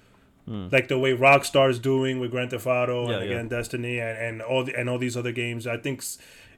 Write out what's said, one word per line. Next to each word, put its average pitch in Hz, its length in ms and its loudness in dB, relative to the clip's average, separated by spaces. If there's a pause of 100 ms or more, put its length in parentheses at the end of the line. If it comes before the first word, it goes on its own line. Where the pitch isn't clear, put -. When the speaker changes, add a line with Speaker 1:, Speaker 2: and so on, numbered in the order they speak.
(460)
Speaker 1:
Hmm. 101 260 -8
Speaker 2:
Like 131 160 4
the 135 120 0
way 131 160 2
Rockstar's 135 640 6
doing 131 400 0
with 120 120 -4
Grand 123 200 -4
Theft 123 160 -6
Auto 123 420 0
Speaker 1:
Yeah, 107 100 0
Speaker 2:
and, 95 100 -4
Speaker 1:
yeah. 98 60 -4
Speaker 2:
again, 117 120 -6
Destiny 120 520 -4
and, 113 180 -4
and 113 240 -6
all 127 220 0
the, 123 140 -6
and 123 120 -2
all 123 80 0
these 123 180 -2
other 120 160 -2
games. 120 360 -4
I 117 100 -2
think, 131 220 -4
s-, - 180 -10 (400)